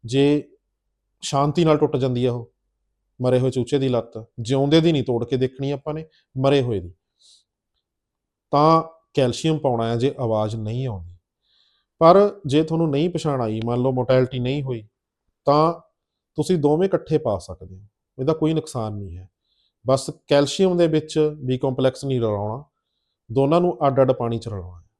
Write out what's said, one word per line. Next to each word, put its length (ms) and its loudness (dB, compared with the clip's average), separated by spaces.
ਜੇ 440 2
ਸ਼ਾਂਤੀ 440 0
ਨਾਲ 140 4
ਟੁੱਟ 180 0
ਜਾਂਦੀ 280 -2
ਆ 80 0
ਉਹ, 200 -10
ਮਰੇ 160 2
ਹੋਏ 120 2
ਚੂਚੇ 280 -2
ਦੀ 100 0
ਲੱਤ, 380 -4
ਜਿਉਂਦੇ 400 2
ਦੀ 120 2
ਨਹੀਂ 120 0
ਤੋੜ 200 -2
ਕੇ 120 -4
ਦੇਖਣੀ 340 -4
ਆਪਾਂ 240 -8
ਨੇ, 120 -12
ਮਰੇ 240 2
ਹੋਏ 180 -4
ਦੀ, 120 -16
ਤਾਂ 320 4
ਕੈਲਸ਼ੀਅਮ 440 0
ਪਾਉਣਾ 260 -2
ਆ 120 -2
ਜੇ 220 0
ਆਵਾਜ਼ 380 -2
ਨਹੀਂ 300 -6
ਆਉਂਦੀ। 300 -12
ਪਰ 480 6
ਜੇ 160 2
ਤੁਹਾਨੂੰ 280 -2
ਨਹੀਂ 200 0
ਪਛਾਣ 300 -4
ਆਈ, 240 -4
ਮੰਨ 160 -2
ਲਓ 120 0
ਮੋਰਟੈਲਿਟੀ 460 0
ਨਹੀਂ 240 -4
ਹੋਈ, 260 -10
ਤਾਂ 280 4
ਤੁਸੀਂ 220 0
ਦੋਵੇਂ 300 2
ਇਕੱਠੇ 300 -2
ਪਾ 200 -2
ਸਕਦੇ 400 -16
ਹੋ, 60 -20
ਇਹਦਾ 140 -2
ਕੋਈ 220 0
ਨੁਕਸਾਨ 380 -6
ਨਹੀਂ 260 -12
ਹੈ। 120 -20
ਬਸ 240 0
ਕੈਲਸ਼ੀਅਮ 500 2
ਦੇ 100 4
ਵਿੱਚ 580 0
B 140 -2
ਕੰਪਲੈਕਸ 460 -2
ਨਹੀਂ 160 -2
ਰਲਾਉਣਾ, 440 -4
ਦੋਨਾਂ 280 2
ਨੂੰ 260 0
ਅੱਡ-ਅੱਡ 260 2
ਪਾਣੀ 260 -4
'ਚ 100 -10
ਰਲਾਉਣਾ 320 -12
ਹੈ। 80 -20